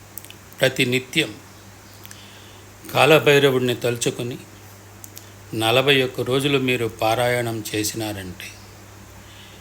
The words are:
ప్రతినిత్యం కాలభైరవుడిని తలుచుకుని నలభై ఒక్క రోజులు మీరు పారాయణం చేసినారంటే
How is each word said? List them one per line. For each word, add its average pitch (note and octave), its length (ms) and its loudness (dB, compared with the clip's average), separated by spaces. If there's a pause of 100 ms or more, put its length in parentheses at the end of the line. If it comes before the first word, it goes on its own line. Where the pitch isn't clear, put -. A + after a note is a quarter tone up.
(600)
ప్రతినిత్యం B2+ 760 0 (1600)
కాలభైరవుడిని C3+ 840 4
తలుచుకుని A#2+ 600 -4 (1160)
నలభై C3 460 4
ఒక్క B2+ 200 -2
రోజులు C#3 360 0
మీరు B2+ 280 -2
పారాయణం A#2 760 -2 (120)
చేసినారంటే G#2 760 -8 (1080)